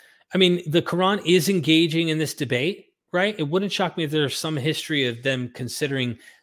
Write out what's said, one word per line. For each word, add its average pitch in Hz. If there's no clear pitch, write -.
I 185
mean, 180
the 160
Quran 185
is 170
engaging 165
in 156
this 151
debate, 139
right? 202
It 160
wouldn't 185
shock 180
me 175
if 151
there's 147
some 156
history 147
of 120
them 127
considering 127